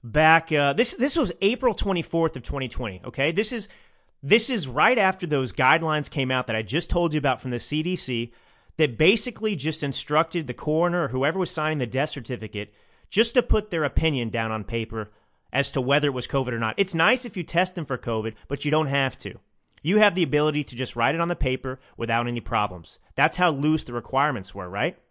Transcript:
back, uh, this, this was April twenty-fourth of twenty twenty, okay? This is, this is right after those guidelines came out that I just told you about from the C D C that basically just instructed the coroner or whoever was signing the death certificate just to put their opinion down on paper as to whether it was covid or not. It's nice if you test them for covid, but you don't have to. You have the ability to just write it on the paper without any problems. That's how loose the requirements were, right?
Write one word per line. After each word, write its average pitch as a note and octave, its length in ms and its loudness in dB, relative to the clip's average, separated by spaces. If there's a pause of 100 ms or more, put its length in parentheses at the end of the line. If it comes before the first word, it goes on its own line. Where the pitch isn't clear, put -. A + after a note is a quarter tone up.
back, D#3 480 4
uh, C#3+ 220 2
this, A#3 200 2
this C#4+ 220 0
was A#3 240 2
April A#3 340 2
twenty-fourth E3+ 640 0
of B2+ 60 -10
twenty C3+ 260 -6
twenty, G2+ 360 -6
okay? C#3+ 280 -2
This G#3 200 0
is, A3+ 160 -6 (540)
this A3+ 260 4
is G3 200 -2
right E3+ 300 4
after F#3+ 280 0
those C3 260 0
guidelines D3+ 560 2
came C3 220 -2
out B2+ 160 0
that A2+ 80 -4
I A2 80 -2
just A#2 280 -4
told F3 220 2
you D3+ 60 0
about C3+ 220 0
from B2+ 100 -6
the A#2+ 80 -2
C D3+ 240 -2
D F3+ 140 -2
C A#2+ 360 -4 (440)
that C#3+ 200 2
basically G#3+ 600 2
just C#3+ 260 -4
instructed D3+ 640 -2
the B2 80 -8
coroner E3+ 500 0
or C3 40 -4
whoever C3+ 300 0
was F3+ 120 -2
signing D#3 280 -2
the B2+ 80 -2
death C3 240 -2
certificate G#2+ 600 -8 (380)
just A3+ 240 2
to B3+ 80 6
put A3 280 0
their D#3+ 140 -2
opinion C#3 460 0
down A2+ 220 -4
on G#2+ 100 -4
paper A2 480 -6 (420)
as C3+ 200 -2
to C#3 80 -2
whether C#3+ 280 2
it C3+ 60 -2
was B2 140 -6
covid B2+ 240 -2
or A#2 60 -4
not. A2+ 180 -2
It's F#3+ 180 0
nice F#3 300 2
if - 120 -10
you F3+ 60 -4
test F3 320 0
them D#3 120 -6
for B2+ 120 -4
covid, A2 360 -4 (120)
but C#3 180 -6
you D3+ 60 0
don't D#3 160 2
have C3+ 320 -2
to. - 200 -10 (440)
You F#3 160 2
have G#3 160 4
the F3+ 80 2
ability D3 420 2
to B2 120 -12
just B2 180 -6
write A#2+ 200 2
it E3 60 -2
on E3+ 80 0
the F3 80 -2
paper C3 440 -2 (160)
without A#2 320 -2
any A#2+ 120 -4
problems. G2 580 -4 (160)
That's D3+ 220 2
how F3+ 140 4
loose D3 340 2
the B2 80 -10
requirements B2+ 640 -2
were, F#2 140 -8
right? A2 300 -4 (120)